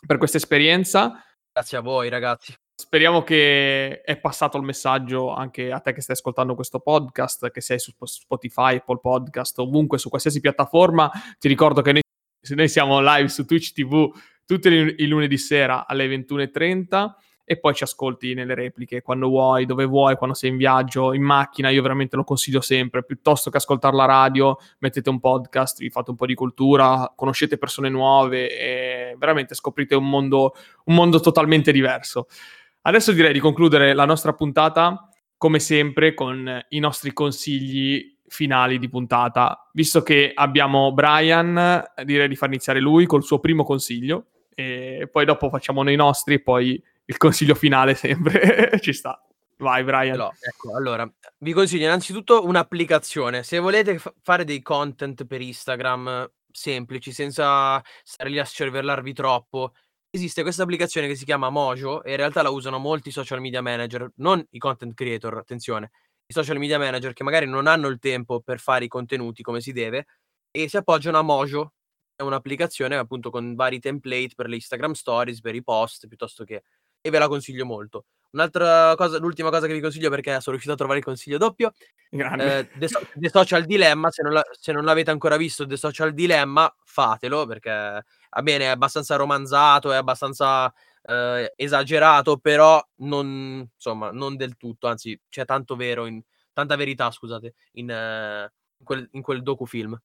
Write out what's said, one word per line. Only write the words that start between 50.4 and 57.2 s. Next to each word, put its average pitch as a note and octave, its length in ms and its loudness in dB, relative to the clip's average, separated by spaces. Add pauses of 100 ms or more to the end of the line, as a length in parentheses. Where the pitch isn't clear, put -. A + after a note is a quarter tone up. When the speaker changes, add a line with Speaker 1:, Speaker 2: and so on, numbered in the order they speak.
Speaker 2:
allora, A#2+ 320 -4 (300)
vi D3+ 140 -8
consiglio E3 340 0
innanzitutto F#3+ 600 2
un'applicazione. D#3 960 -2
Se E3+ 160 -4
volete F#3+ 400 0
fa-, - 120 -16 (120)
fare F3+ 200 0
dei C#3+ 200 -8
content C#3 600 -6
per B2+ 140 -12
Instagram B2+ 880 -8 (240)
semplici, C3 600 -10
senza C#3 680 0 (220)